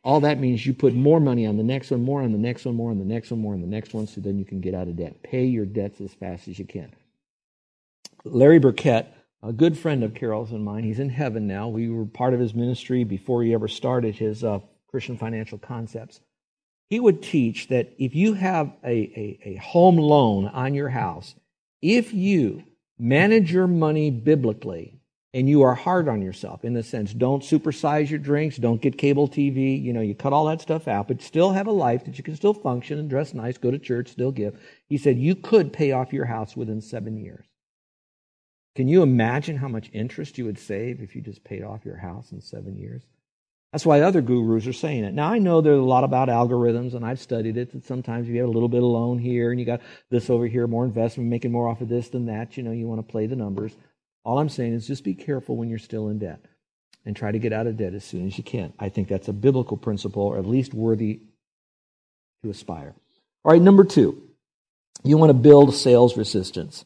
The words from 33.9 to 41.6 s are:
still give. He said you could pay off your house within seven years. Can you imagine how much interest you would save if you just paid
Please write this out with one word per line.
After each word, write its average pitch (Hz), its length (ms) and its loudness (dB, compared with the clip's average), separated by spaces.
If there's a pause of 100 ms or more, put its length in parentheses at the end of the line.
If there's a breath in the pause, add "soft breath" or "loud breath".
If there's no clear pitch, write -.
still 127 220 -4
give. 104 280 -8 (280 loud breath)
He 147 100 -4
said 131 200 2
you 156 180 0
could 185 380 2
pay 143 180 0
off 127 220 -2
your 139 120 -4
house 113 300 -8
within 110 260 -8
seven 110 360 -10
years. 92 280 -16 (1300)
Can 131 120 -2
you 175 140 6
imagine 131 560 2
how 131 100 -6
much 113 240 -8
interest 110 460 -8
you 123 80 -6
would 107 140 -8
save 117 420 -8
if 98 140 -18
you 117 60 -12
just 104 220 -18
paid 101 200 -14